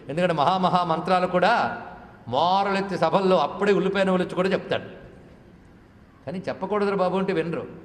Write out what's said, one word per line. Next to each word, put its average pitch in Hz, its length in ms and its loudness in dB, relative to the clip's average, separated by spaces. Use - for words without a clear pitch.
ఎందుకంటే 170 260 0
మహామహా 175 500 2
మంత్రాలు 170 420 0
కూడా 180 560 0
మోరలెత్తి 190 680 0
సభల్లో 185 400 4
అప్పుడే 202 340 2
ఉల్లిపాయ 190 320 2
నవ్వులొచ్చి 185 300 0
కూడా 180 140 0
చెప్తాడు. - 600 -4
కానీ 175 220 -8
"చెప్పకూడదురా 202 480 -2
బాబు" 185 220 2
అంటే 190 140 0
వినరు. 160 340 -4